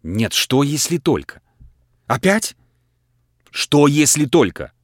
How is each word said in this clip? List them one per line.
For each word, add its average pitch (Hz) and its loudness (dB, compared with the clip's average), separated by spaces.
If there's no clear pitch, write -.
Нет, 98 -4
что 131 0
если 147 -2
только? 123 -4
Опять? 185 -2
Что, 147 2
если 147 2
только? 107 0